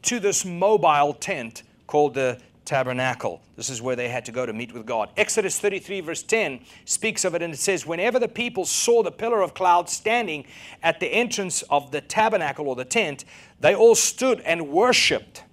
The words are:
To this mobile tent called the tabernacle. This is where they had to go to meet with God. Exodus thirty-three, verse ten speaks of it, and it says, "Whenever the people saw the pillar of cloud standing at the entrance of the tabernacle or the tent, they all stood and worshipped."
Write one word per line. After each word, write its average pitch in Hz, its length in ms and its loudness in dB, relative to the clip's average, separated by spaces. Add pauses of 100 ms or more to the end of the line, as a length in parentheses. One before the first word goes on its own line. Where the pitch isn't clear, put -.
To 240 160 -2
this 196 240 0
mobile 170 680 2
tent 131 500 -8 (240)
called 147 260 2
the 127 260 -2 (260)
tabernacle. 127 760 -4 (160)
This 113 120 -8
is 117 120 -10
where 127 160 -4
they 123 100 -6
had 120 180 -6
to 120 60 -14
go 123 140 -4
to 113 80 -8
meet 117 200 -10
with 113 120 -14
God. 113 320 -4
Exodus 196 420 -2
thirty-three, 196 400 -4
verse 160 240 -10
ten 160 380 -2 (240)
speaks - 400 -4
of 170 100 -2
it, 165 60 -2
and 170 120 -6
it 135 60 -14
says, 185 260 -2
"Whenever 190 340 -2
the 240 100 0
people 226 360 -6
saw 233 380 2
the 175 80 -2
pillar 226 300 -2
of 170 120 0
cloud 175 360 4
standing 214 560 -2 (360)
at - 200 0
the 170 60 -2
entrance 196 560 -2
of 139 280 0
the 147 80 -4
tabernacle 165 680 0
or 127 80 -2
the 127 80 -6
tent, 151 400 -2 (340)
they 180 160 6
all 220 200 8
stood - 460 0
and 165 280 -2
worshipped." 185 840 2